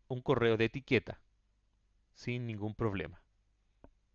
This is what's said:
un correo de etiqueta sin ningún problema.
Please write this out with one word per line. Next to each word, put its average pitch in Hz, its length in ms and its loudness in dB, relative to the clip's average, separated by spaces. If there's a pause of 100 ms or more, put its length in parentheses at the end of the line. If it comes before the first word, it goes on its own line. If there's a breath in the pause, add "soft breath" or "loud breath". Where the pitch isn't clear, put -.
un 127 140 -8
correo 117 340 4
de 110 100 4
etiqueta 113 540 0 (920)
sin 123 340 -6
ningún 107 260 -6
problema. 92 480 -4 (920)